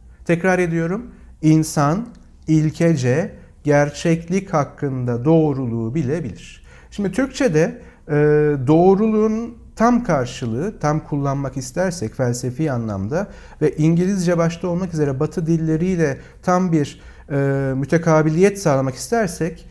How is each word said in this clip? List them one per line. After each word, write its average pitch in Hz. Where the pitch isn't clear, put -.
Tekrar 180
ediyorum, 170
insan 156
ilkece 156
gerçeklik 165
hakkında 127
doğruluğu 131
bilebilir. 143
Şimdi 196
Türkçe'de, 240
e, 156
doğruluğun 214
tam 233
karşılığı, 123
tam 151
kullanmak 139
istersek 170
felsefi 127
anlamda 113
ve -
İngilizce 170
başta 170
olmak 175
üzere 143
Batı 156
dilleriyle 160
tam 180
bir, 147
e, 139
mütekabiliyet 165
sağlamak 135
istersek -